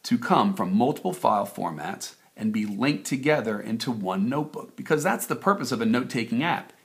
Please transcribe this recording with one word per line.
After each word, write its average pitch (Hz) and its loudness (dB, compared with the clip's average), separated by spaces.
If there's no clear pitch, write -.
to 240 2
come 113 4
from - 0
multiple - 2
file 101 2
formats - -8
and 110 -2
be 107 0
linked 117 0
together 131 0
into 113 -4
one 98 0
notebook, 147 -4
because 151 0
that's 185 0
the - -4
purpose 202 2
of 233 0
a 113 2
note-taking 120 0
app, 160 -2